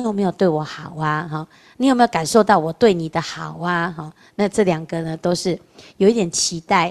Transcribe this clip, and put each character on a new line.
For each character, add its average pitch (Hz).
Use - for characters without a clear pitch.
有 226
没 202
有 190
对 196
我 156
好 156
啊？ 156
哈， 156
你 254
有 262
没 240
有 233
感 160
受 214
到 196
我 160
对 220
你 165
的 165
好 160
啊？ 175
哈， 160
那 202
这 202
两 165
个 170
呢， 160
都 175
是 170
有 196
一 233
点 202
期 -
待 175